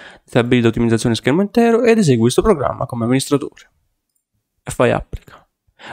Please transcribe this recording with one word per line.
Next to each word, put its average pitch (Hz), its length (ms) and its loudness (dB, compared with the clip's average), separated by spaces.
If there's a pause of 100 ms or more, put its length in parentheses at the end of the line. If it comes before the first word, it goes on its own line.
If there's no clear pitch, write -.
(240)
disabilita 120 440 2
ottimizzazione 117 460 0
schermo 139 280 0
intero 233 400 0
ed 226 160 4
esegui 135 220 2
questo 120 220 2
programma 175 440 -2
come 117 180 -6
amministratore. - 680 -4 (920)
E - 80 -14
fai 120 200 0
applica. - 540 -8 (480)